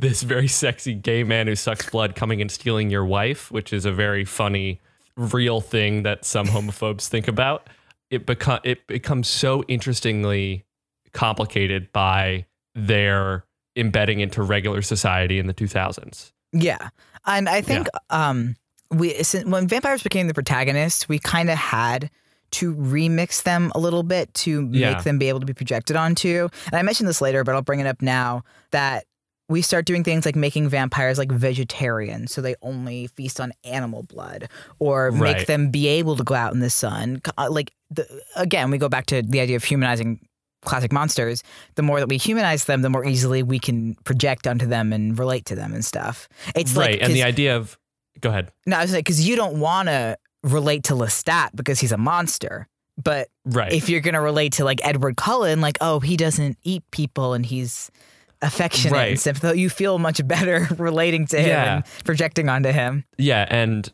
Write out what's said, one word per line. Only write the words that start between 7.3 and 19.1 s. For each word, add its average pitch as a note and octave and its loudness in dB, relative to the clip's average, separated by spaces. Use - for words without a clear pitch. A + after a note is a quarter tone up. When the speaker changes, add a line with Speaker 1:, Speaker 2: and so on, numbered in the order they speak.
Speaker 1:
It B2 -4
beco-, B2 0
it B2 -4
becomes B2 -2
so C3+ 0
interestingly G#2 -2
complicated G2+ 0
by F#2+ 2
their G2 2
embedding G#2 2
into G2+ -2
regular G2+ 0
society F#2+ 0
in F#2 -2
the F#2 -2
two G#2 -4
thousands. - -6
Speaker 2:
Yeah. E3 -2
And G3 0
I G3 2
think, C4+ 0
Speaker 1:
Yeah. D#3 2
Speaker 2:
um, B2 -2
we, E3 0